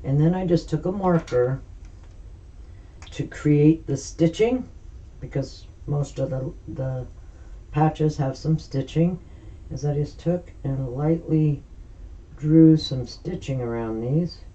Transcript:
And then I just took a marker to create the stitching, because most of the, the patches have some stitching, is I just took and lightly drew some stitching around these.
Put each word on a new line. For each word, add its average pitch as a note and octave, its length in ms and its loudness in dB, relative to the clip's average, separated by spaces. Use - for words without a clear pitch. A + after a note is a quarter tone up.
And C#3 160 2
then E3 140 6
I F#3 140 -2
just E3 220 2
took D#3 160 -2
a F3+ 60 0
marker D#3+ 680 0
to - 160 -4
create D3+ 580 4
the C#3 120 -2
stitching, A3 720 0
because - 460 -6
most C#3+ 320 -4
of C3+ 100 -2
the, C3 240 -6
the C3 400 -6
patches D#3 460 2
have C3+ 200 -2
some D#3 220 0
stitching, E3 600 0
is C3 120 -8
I C#3+ 120 0
just D3 240 -4
took F3 320 -2
and C3+ 320 -4
lightly D#3 680 2
drew D#3+ 400 10
some C3 280 -2
stitching C3+ 540 -6
around A#2 400 -4
these. D3+ 380 0